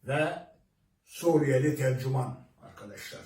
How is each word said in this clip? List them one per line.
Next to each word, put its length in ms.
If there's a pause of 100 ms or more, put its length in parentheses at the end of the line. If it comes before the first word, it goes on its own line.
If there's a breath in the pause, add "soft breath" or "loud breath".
ve 460 (560)
Suriyeli 680
tercüman 720 (140)
arkadaşlar. 640